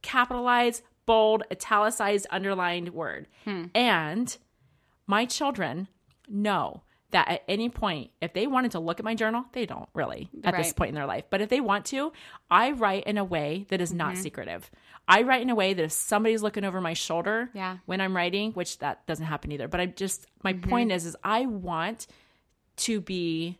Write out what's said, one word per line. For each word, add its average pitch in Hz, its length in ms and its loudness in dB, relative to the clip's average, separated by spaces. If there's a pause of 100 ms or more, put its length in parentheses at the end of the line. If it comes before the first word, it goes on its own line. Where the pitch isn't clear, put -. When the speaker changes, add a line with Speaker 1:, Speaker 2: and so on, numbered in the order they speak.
Speaker 1:
capitalized, 247 800 2 (240)
bold, 220 440 6
italicized, 208 800 2
underlined 180 600 -2
word. 156 360 -8 (180)
Speaker 2:
Hmm. 185 300 -6
Speaker 1:
And 208 600 2 (720)
my 208 180 2
children 196 640 -4 (400)
know 202 540 -2 (300)
that 180 160 4
at - 180 -2
any 214 220 -2
point, 180 420 -4 (120)
if 170 100 -6
they 208 140 -2
wanted 254 260 2
to 170 80 -4
look 165 180 -2
at 220 60 -8
my 220 100 -2
journal, 226 380 0
they 240 140 -4
don't - 280 -10
really - 360 -4 (140)
at 180 120 2
this 165 120 0
Speaker 2:
Right. - 80 -4
Speaker 1:
point 165 140 0
in 139 40 -6
their 147 120 -4
life. 113 240 -4
But 196 120 2
if 208 80 -2
they 262 100 4
want 202 260 0
to, 285 260 -4 (380)
I 226 220 6
write 208 320 0
in 208 140 0
a 202 60 0
way 170 440 -2
that 190 120 0
is 165 120 -2
not 165 220 -2
Speaker 2:
Mm-hmm. 185 80 -6
Speaker 1:
secretive. 90 480 -10 (360)
I 202 160 8
write 254 200 4
in 254 80 0
a 240 40 4
way 196 200 4
that 175 100 0
if 156 80 -4
somebody's 220 500 2
looking 208 220 -2
over 185 160 -2
my 170 140 -2
shoulder 202 580 -2
Speaker 2:
Yeah. 185 340 -8
Speaker 1:
when 185 140 -4
I'm 190 160 0
writing, 190 360 0
which 175 260 -6
that - 280 -6
doesn't 160 200 -4
happen 151 260 -4
either. 143 160 -6
But 175 120 -2
I 180 60 0
just, 185 400 -6 (160)
my 190 120 0
Speaker 2:
Mm-hmm. 180 160 -4
Speaker 1:
point 240 220 4
is, 175 140 -2
is 160 160 -8
I 226 240 0
want 180 600 -4 (720)
to 220 240 0
be 170 580 -4